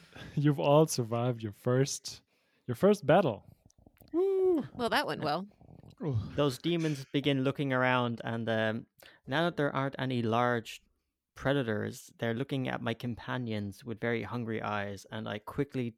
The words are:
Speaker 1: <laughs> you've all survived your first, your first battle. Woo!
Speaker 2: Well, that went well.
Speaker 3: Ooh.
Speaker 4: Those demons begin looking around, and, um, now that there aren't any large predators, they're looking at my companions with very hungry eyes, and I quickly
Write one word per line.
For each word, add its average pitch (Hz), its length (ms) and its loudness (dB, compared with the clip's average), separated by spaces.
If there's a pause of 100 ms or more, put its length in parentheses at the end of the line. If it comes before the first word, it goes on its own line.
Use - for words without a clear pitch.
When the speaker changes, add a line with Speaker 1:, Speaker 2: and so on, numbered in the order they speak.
Speaker 1:
<laughs> - 280 -16
you've 147 260 4
all 151 260 8
survived 117 560 -2
your 107 100 -4
first, - 680 0 (460)
your 123 80 -4
first 196 320 4
battle. 139 380 4 (680)
Woo! 370 600 2
Speaker 2:
Well, - 160 -2
that 262 180 2
went - 160 -4
well. 156 240 -2 (560)
Speaker 3:
Ooh. 143 140 0 (180)
Speaker 4:
Those 143 240 0
demons 156 540 -2
begin 139 320 2
looking 139 280 -2
around, 127 520 2
and, 117 240 -4
um, 110 380 0 (400)
now 147 180 0
that 170 120 -2
there 143 180 0
aren't 135 240 -2
any 131 240 -2
large 117 600 0 (540)
predators, 113 840 -2
they're 117 160 -2
looking 131 340 -4
at 127 140 -4
my 117 120 -2
companions 113 920 -6
with 113 160 -8
very 117 240 -2
hungry 110 360 -6
eyes, 101 520 -6
and 113 160 -8
I 107 100 -6
quickly 127 580 -6